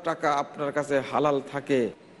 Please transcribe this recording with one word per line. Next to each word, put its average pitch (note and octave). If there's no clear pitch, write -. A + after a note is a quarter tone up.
টাকা D#3
আপনার C#3+
কাছে C#3
হালাল C3+
থাকে, C3